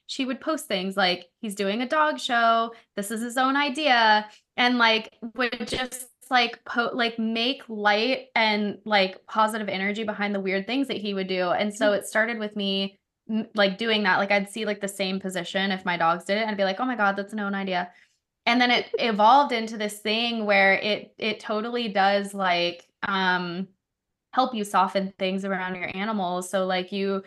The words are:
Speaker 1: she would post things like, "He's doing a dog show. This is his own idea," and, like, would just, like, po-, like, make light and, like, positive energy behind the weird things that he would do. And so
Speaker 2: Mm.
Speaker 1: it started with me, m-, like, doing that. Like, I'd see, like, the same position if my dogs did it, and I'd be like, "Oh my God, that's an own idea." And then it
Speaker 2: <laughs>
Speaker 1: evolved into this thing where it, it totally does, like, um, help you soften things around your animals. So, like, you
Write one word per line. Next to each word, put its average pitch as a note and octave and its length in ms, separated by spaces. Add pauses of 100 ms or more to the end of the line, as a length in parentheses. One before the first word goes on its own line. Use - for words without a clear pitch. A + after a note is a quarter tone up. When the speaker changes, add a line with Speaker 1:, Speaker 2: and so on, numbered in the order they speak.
Speaker 1:
she - 180
would B3+ 160
post D#4 280
things F#3+ 280
like, F3+ 320 (140)
"He's G#3 120
doing G3+ 280
a B3 60
dog D4+ 300
show. A#3 540 (240)
This G3+ 140
is A3 100
his A#3+ 160
own C4 200
idea," B3 680 (300)
and, B3 220
like, A3+ 360 (220)
would A#3+ 320
just, - 400 (220)
like, A#3+ 340
po-, A#3+ 300
like, A#3 240
make A#3 500
light A3 680
and, G#3+ 520
like, G3 400
positive G#3+ 420
energy G3+ 360
behind G3+ 300
the G3 60
weird F#3+ 260
things C4+ 220
that G#3 80
he G3+ 160
would F#3+ 160
do. F3+ 220
And G3+ 240
so G#3 180
Speaker 2:
Mm. G3 60
Speaker 1:
it G3+ 80
started A3 320
with G#3 180
me, G3 420 (300)
m-, A3 260
like, G3 220
doing A3 280
that. F3+ 140
Like, G3+ 120
I'd G3+ 180
see, A3 160
like, G#3 160
the G3 80
same F#3+ 320
position F#3+ 520
if F#3+ 120
my F3 140
dogs E3+ 260
did G3+ 140
it, A3+ 40
and A3 80
I'd G#3 60
be G3 80
like, F#3+ 160
"Oh B3+ 60
my B3 100
God, G3+ 200
that's G3+ 180
an G#3+ 60
own G3+ 140
idea." F#3 360 (560)
And A#3+ 140
then B3 100
it - 240
Speaker 2:
<laughs> - 40
Speaker 1:
evolved A#3 540
into A3+ 260
this G#3 220
thing A3+ 460
where G3 280
it, - 440
it G#3+ 220
totally A#3 480
does, G3 460
like, F3 520 (180)
um, F3+ 640 (640)
help B3+ 220
you G#3 100
soften G3 540
things F#3+ 260
around F#3 320
your F3 200
animals. F#3 540
So, F#3+ 160
like, F#3 260
you G3 340